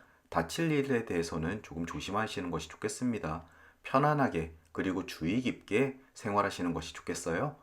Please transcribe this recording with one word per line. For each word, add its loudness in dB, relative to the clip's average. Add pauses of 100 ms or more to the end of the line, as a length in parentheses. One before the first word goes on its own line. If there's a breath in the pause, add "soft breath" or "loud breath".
(300 loud breath)
다칠 0
일에 4
대해서는 -2
조금 -6
조심하시는 -2
것이 -4
좋겠습니다. -2 (380 loud breath)
편안하게 2 (180)
그리고 0
주의 0
깊게 0 (140 loud breath)
생활하시는 2
것이 -6
좋겠어요. -2